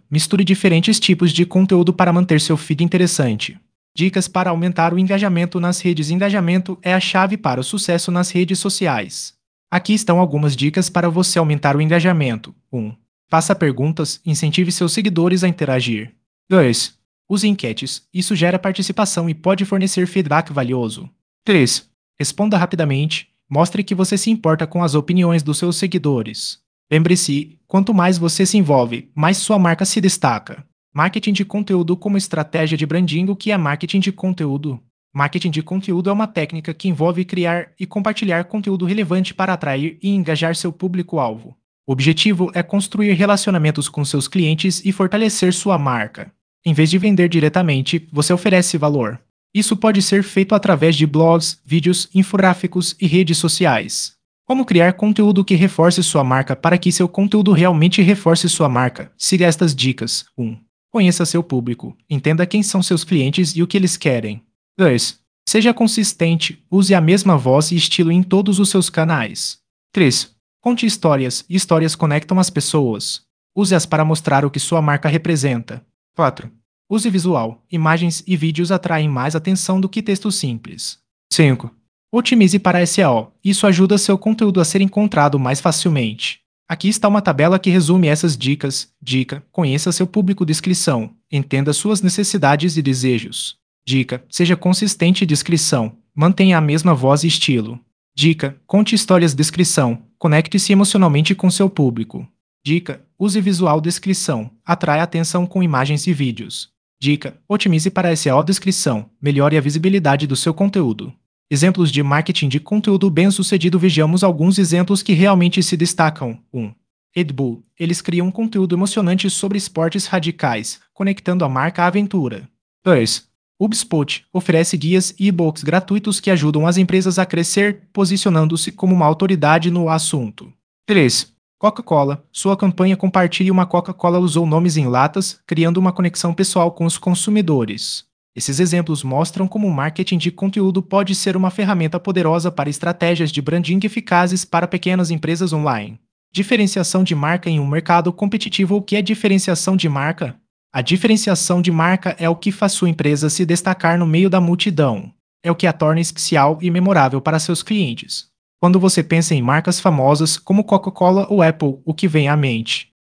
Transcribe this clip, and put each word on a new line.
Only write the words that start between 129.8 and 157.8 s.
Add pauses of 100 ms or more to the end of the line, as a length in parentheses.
assunto. (340)
Três, (260)
Coca-Cola.
Sua
campanha
Compartilhe
uma
Coca-Cola
usou
nomes
em
latas,
criando
uma
conexão
pessoal
com
os
consumidores. (320)
Esses
exemplos
mostram
como
o
marketing
de
conteúdo
pode
ser
uma
ferramenta
poderosa
para
estratégias
de
branding
eficazes
para
pequenas
empresas
online. (340)
Diferenciação
de
marca
em
um
mercado
competitivo.
O
que
é
diferenciação
de
marca? (360)
A
diferenciação
de
marca
é
o
que
faz
sua
empresa
se
destacar
no
meio
da
multidão. (300)
É
o
que
a
torna
especial
e
memorável
para
seus
clientes. (320)